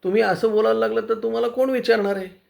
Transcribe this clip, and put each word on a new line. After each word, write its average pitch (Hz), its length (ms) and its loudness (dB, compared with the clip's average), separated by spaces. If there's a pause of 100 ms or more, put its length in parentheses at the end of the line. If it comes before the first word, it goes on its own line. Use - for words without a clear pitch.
तुम्ही 262 180 2
असं 208 280 0
बोलायला 220 300 2
लागलं, 226 280 0
तर 226 140 0
तुम्हाला 226 260 -2
कोण 254 220 0
विचारणार 226 460 0
आहे? 190 120 -10 (220)